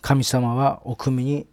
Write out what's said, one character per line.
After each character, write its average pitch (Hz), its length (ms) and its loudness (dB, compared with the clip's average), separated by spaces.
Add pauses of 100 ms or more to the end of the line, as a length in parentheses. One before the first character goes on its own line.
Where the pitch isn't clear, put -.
神 135 220 2
様 123 300 0
は 131 300 0
お 127 120 -8
組 127 280 -2
み - 0 -
に 143 280 -2